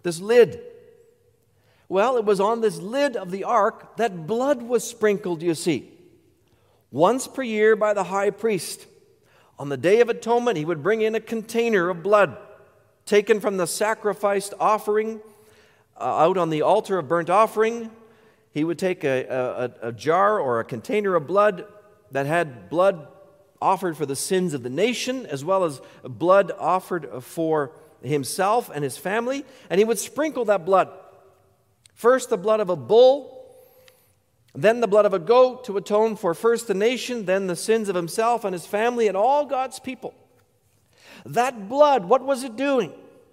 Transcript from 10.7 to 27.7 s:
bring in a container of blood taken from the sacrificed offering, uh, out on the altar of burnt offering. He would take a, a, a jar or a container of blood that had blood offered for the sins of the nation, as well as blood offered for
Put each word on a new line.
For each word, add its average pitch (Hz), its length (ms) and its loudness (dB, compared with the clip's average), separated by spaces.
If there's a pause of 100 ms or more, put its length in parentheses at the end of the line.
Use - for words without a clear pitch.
bring 190 200 0
in 220 120 0
a 226 60 -4
container 220 680 -2
of 175 120 -6
blood 196 360 2 (680)
taken 208 360 2
from 202 160 -2
the 175 100 -2
sacrificed 208 920 -2
offering, 214 580 0 (800)
uh, 107 40 -8
out 147 340 2
on 165 140 0
the 151 100 -2
altar 190 360 2
of 139 120 -6
burnt 170 200 0
offering. 220 600 0 (640)
He 151 100 -2
would 165 160 -4
take 180 240 -2
a, 127 680 -2 (100)
a, 117 60 -6
a - 20 -6
jar 175 480 2
or 123 220 0
a - 20 -4
container 185 520 -4
of 147 120 0
blood 196 380 2 (460)
that 139 140 -2
had 143 440 -2
blood 175 400 0 (520)
offered 175 360 0
for 151 80 -2
the 135 100 -6
sins 185 380 -2
of 127 100 -6
the 123 60 -8
nation, 233 560 -2
as 139 180 -8
well 185 220 0
as 143 160 -6 (200)
blood 170 560 2
offered 160 640 -4
for 156 520 -2 (280)